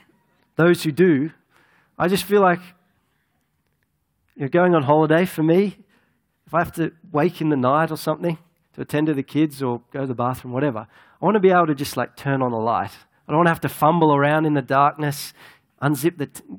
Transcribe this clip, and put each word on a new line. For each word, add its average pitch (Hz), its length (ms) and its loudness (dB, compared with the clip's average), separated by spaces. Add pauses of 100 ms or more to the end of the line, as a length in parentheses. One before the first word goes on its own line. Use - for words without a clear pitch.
(580)
those 170 260 2
who 156 80 -2
do. 160 400 2 (680)
I 160 100 -2
just 185 180 -2
feel 202 160 2
like, 180 180 4 (1800)
you 151 80 -8
know, 135 60 -4
going 175 260 4
on 151 80 2
holiday 156 420 4
for 165 180 -4
me, 180 340 2 (680)
if - 80 -16
I 160 60 0
have 170 140 -4
to 165 180 -4 (200)
wake 151 280 -2
in 156 100 -2
the 151 60 2
night 139 340 0
or 156 60 -8
something 165 420 -6 (360)
to - 80 -14
attend 147 260 -2
to 156 60 -2
the 135 100 -4
kids 139 400 -4
or 120 180 -4 (120)
go 139 80 -8
to 139 60 -6
the 127 60 -6
bathroom, 123 400 -6
whatever, 131 260 -2
I - 460 -14
want 208 100 2
to 214 40 2
be 185 120 4
able 175 160 4
to 151 80 0
just, 139 200 -8
like, 120 220 -2
turn 139 240 -2
on 123 100 -2
the 117 60 -4
light. 110 340 -2 (360)
I - 40 -8
don't 151 60 0
want 170 100 4
to 165 40 4
have 160 100 -4
to 135 80 -4
fumble 156 440 2
around 147 320 2
in 151 100 0
the 139 60 0
darkness, 143 720 -2 (480)
unzip 147 360 -2
the 143 80 -6
t-, - 180 -20 (160)